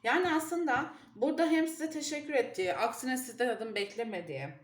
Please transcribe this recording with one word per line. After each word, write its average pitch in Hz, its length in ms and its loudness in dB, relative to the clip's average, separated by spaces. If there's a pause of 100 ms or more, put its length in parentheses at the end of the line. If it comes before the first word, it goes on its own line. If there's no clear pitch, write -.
Yani 339 300 4
aslında 311 600 0 (220)
burada 294 320 2
hem 320 200 4
size 311 220 -4
teşekkür 294 440 -4
ettiği, 190 400 2
aksine 254 440 0
sizden 247 320 -2
adım 220 260 -4
beklemediği 180 760 -4 (140)